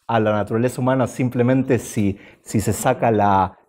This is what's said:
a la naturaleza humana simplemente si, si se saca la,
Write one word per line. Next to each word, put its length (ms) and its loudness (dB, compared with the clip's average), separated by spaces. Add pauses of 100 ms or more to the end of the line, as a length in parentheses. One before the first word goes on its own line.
a 120 0
la 120 2
naturaleza 500 -2
humana 240 0
simplemente 720 0
si, 400 -2 (240)
si 200 -4
se 120 -2
saca 380 0
la, 440 2 (140)